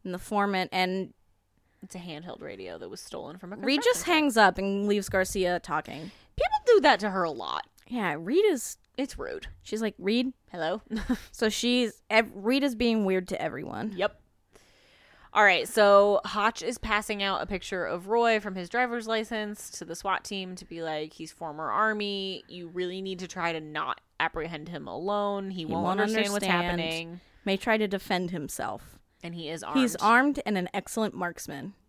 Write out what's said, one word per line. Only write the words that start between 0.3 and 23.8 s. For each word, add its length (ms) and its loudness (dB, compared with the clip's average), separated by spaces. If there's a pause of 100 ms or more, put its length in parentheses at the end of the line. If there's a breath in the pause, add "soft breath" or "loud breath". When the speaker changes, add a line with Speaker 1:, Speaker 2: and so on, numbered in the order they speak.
Speaker 1:
and 400 -2 (680)
Speaker 2:
It's 120 -18
a 40 -12
handheld 420 -12
radio 380 -12
that 100 -12
was 120 -14
stolen 380 -12
from 140 -14
a 40 -12
Speaker 1:
Reed 260 2
Speaker 2:
construction 100 6
Speaker 1:
just 140 -2
Speaker 2:
site. 80 4
Speaker 1:
hangs 240 4
up 200 8
and 300 0
leaves 220 2
Garcia 500 0
talking. 500 -6 (260 soft breath)
Speaker 2:
People 300 0
do 140 10
that 200 6
to 100 -2
her 140 0
a 60 0
lot. 360 -6 (200)
Speaker 1:
Yeah, 320 -2
Reed 280 4
is 320 2 (180)
Speaker 2:
It's 220 -4
rude. 300 -8 (140)
Speaker 1:
She's 200 -4
like, 160 -2
"Reed?" 340 2 (200)
Speaker 2:
Hello? 380 -4
<laughs> 420 -4
Speaker 1:
So 160 0
she's, 520 0 (100)
ev-, 240 4
Reed 280 2
is 140 0
being 280 2
weird 240 0
to 140 -4
everyone. 540 -6
Speaker 2:
Yep. 240 -2 (1120 soft breath)
All 100 6
right, 260 6
so 560 8
Hotch 380 0
is 160 -4
passing 440 -2
out 200 0
a 40 -4
picture 380 -4
of 220 -4
Roy 320 4
from 160 -6
his 140 -8
driver's 400 -2
license 640 -4
to 140 -12
the 120 -10
swat 260 -2
team 340 -8
to 80 -16
be 180 -12
like, 320 -6
"He's 180 -14
former 380 -8
Army. 800 -2
You 200 -14
really 340 -6
need 160 -6
to 80 -8
try 260 -4
to 80 -4
not 400 -6 (200)